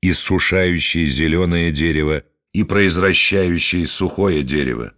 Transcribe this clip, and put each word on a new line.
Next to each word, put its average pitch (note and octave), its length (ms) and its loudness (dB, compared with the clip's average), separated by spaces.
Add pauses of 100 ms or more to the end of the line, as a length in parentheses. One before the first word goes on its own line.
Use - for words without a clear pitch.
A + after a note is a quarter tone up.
иссушающий F2+ 1040 0
зелёное E2+ 640 0
дерево D2+ 520 -2 (300)
и G#2 100 0
произвращающий F#2 1200 2
сухое F#2 560 -2
дерево. B1+ 540 -4